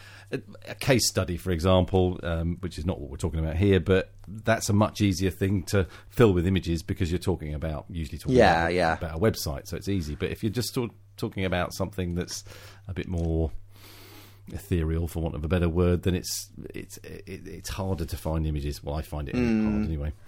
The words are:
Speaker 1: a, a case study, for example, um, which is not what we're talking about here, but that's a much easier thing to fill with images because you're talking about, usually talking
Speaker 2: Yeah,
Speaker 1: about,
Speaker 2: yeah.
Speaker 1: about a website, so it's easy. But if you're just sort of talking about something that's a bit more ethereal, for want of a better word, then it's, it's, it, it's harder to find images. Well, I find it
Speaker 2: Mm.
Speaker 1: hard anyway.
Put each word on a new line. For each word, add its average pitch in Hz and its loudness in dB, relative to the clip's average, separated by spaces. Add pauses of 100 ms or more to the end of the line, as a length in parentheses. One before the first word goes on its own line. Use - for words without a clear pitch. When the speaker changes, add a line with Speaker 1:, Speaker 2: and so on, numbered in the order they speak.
(300)
Speaker 1:
a, - -4 (280)
a - -10
case - 2
study, 90 -2
for 90 -4
example, 90 4
um, 85 -2
which 85 -8
is 80 -8
not 90 -2
what 69 -10
we're 73 -10
talking 80 -2
about 80 -2
here, 95 6
but 92 2 (160)
that's 113 -2
a - 4
much 104 4
easier 95 4
thing 98 0
to 98 2 (220)
fill 113 6
with 87 4
images 85 2
because 92 -2
you're 90 0
talking 78 -2
about, 76 -6
usually 80 -6
talking 127 0
Speaker 2:
Yeah, 90 8
Speaker 1:
about, 85 2
Speaker 2:
yeah. 85 4
Speaker 1:
about 80 -6
a - -4
website, 90 0
so - -8
it's - -6
easy. 80 -2
But - -4
if - -6
you're 110 0
just 123 -4
sort 120 -2
of - -20 (220)
talking 98 -4
about 90 0
something 87 -4
that's - -4 (460)
a 95 -10
bit - -6
more 82 0 (1000)
ethereal, 82 -2
for 82 -6
want 82 -4
of 76 -6
a 80 -4
better 87 2
word, 87 4
then 90 2
it's, - -6 (240)
it's, - -12
it, 80 -14 (240)
it's 85 -12
harder 95 -2
to - -6
find 80 -2
images. 73 -4
Well, 71 -6
I 78 -2
find 76 -6
it - -6
Speaker 2:
Mm. 110 2
Speaker 1:
hard 107 0
anyway. 78 -2 (160)